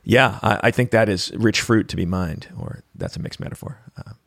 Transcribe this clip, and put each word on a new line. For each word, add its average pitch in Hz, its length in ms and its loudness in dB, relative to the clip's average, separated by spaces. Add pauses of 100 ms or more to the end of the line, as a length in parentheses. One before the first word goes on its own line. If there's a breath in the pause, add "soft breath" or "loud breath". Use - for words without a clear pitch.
Yeah, 120 400 4
I, 107 220 2
I 117 60 6
think 123 220 0
that 110 180 6
is 92 260 -2
rich 107 240 2
fruit 113 280 2
to - 80 -6
be 90 100 -2
mined, 87 420 -4 (100)
or - 240 -12 (120)
that's 90 220 -8
a - 40 -10
mixed - 180 -10
metaphor. - 400 -12 (200)
Uh, - 140 -16 (140)